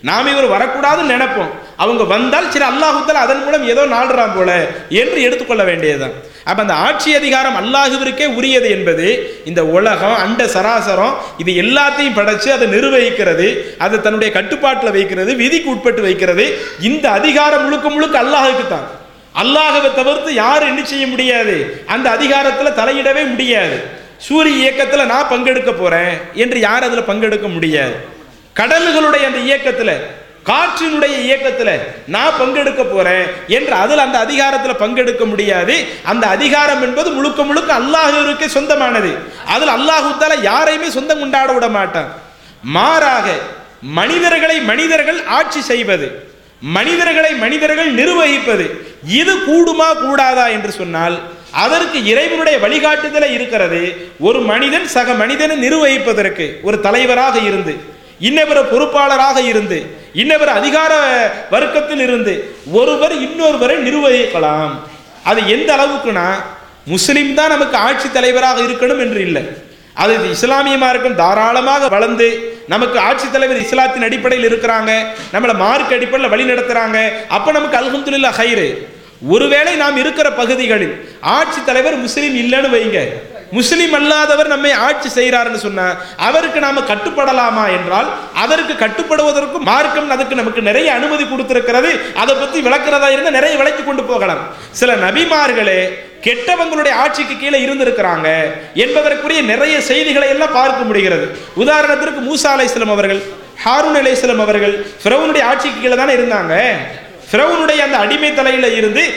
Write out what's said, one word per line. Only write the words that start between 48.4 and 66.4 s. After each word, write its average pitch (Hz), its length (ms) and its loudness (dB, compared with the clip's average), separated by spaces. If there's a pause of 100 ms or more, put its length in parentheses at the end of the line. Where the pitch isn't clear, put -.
இது 320 300 2
கூடுமா 330 560 2
கூடாதா 269 540 2
என்று 208 260 -4
சொன்னால், 170 460 -4 (320)
அதற்கு 302 540 -2
இறைவனுடைய 311 540 2
வழிகாட்டுதலை 294 720 0
இருக்கிறது. 180 880 -4
ஒரு 214 220 2
மனிதன் 269 480 0
சக 247 240 0
மனிதனை 294 440 0
நிர்வகிப்பதற்கு 247 920 0 (160)
ஒரு 208 180 -2
தலைவராக 247 580 2
இருந்து, 190 380 -2 (440)
இன்னவர 294 520 2
பொறுப்பாளராக 277 640 2
இருந்து, 208 480 0 (280)
இன்னவர 302 320 2
அதிகார 294 460 2 (580)
வர்க்கத்தில் 294 500 0
இருந்து 214 560 -2 (160)
ஒருவர் 294 420 2
இன்னொருவரை 302 640 0
நிர்வகிக்கலாம். 233 960 0 (500)
அது 220 220 2
எந்த 277 300 2
அளவுக்குனா, 240 520 0 (580)